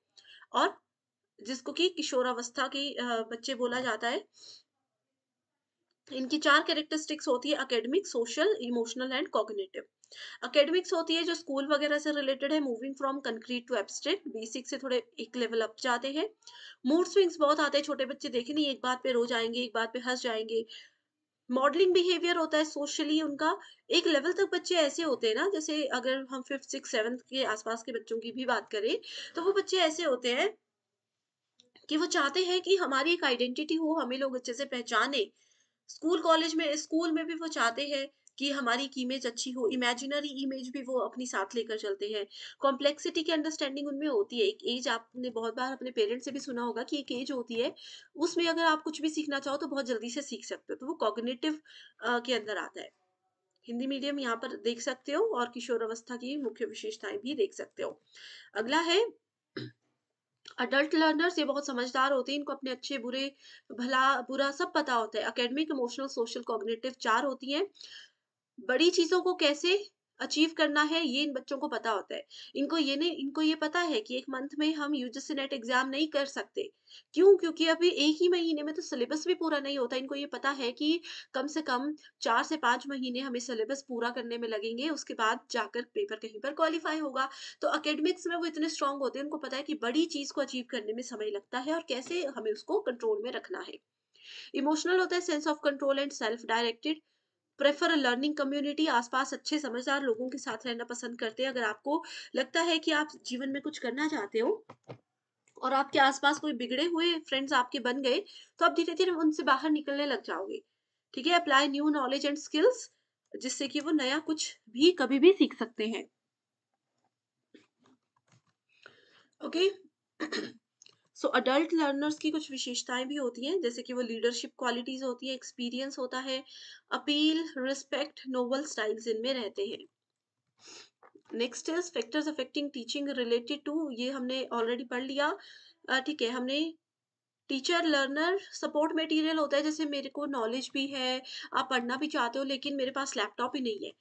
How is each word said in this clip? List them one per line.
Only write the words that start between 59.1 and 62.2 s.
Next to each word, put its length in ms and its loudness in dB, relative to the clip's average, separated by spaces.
अडल्ट 360 2
लर्नर्स, 440 4
ये 60 2
बहुत 220 -2
समझदार 460 0
होते 200 0